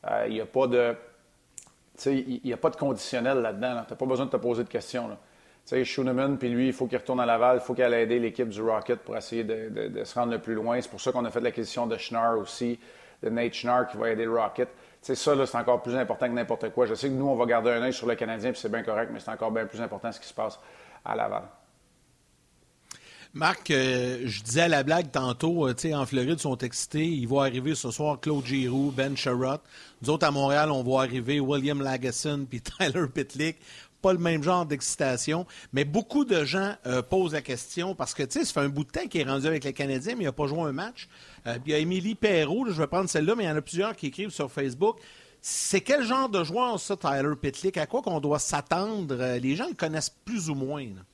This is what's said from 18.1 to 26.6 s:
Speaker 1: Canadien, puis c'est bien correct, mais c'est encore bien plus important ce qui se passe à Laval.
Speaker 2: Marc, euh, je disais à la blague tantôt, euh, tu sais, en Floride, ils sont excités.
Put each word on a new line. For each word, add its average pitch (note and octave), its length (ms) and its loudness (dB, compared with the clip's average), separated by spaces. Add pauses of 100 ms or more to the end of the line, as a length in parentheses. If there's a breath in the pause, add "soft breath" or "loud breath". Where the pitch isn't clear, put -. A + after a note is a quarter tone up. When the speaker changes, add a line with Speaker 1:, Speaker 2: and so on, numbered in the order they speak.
Speaker 1:
Canadien, A2+ 340 -2
puis - 100 -8
c'est A2 100 -4
bien A2+ 120 -2
correct, A2+ 300 -2
mais A2 80 -10
c'est A2 100 -10
encore A2 220 -2
bien A2+ 140 -2
plus A2 140 -10
important A2+ 300 -6
ce - 80 -14
qui - 80 -18
se - 80 -18
passe A2 240 -4 (460 loud breath)
à - 100 -4
Laval. A2 280 -2 (1900 loud breath)
Speaker 2:
Marc, D#3+ 360 0
euh, B2+ 540 2
je G#2+ 180 -6
disais A#2 200 2
à E3+ 60 6
la C#3+ 140 4
blague D#3 300 2
tantôt, C#3+ 560 2
euh, A#2+ 60 0
tu D#3+ 140 -4
sais, D#3 60 0
en C3+ 120 0
Floride, C3+ 260 0
ils D#3+ 80 0
sont C3 160 -2
excités. C#3+ 500 -2